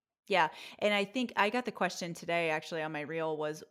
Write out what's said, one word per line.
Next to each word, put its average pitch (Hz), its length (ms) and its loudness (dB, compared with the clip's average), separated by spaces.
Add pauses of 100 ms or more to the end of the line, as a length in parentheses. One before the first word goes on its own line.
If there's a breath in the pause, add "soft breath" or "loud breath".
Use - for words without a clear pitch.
(280)
Yeah, 170 200 6 (320 loud breath)
and 208 140 4
I 202 120 4
think 240 300 -2
I 208 160 4
got 247 140 0
the 202 60 -4
question 175 440 -2
today 170 340 0
actually 156 320 -2
on 156 100 -2
my 151 100 -4
reel 160 360 -2
was, 151 320 -4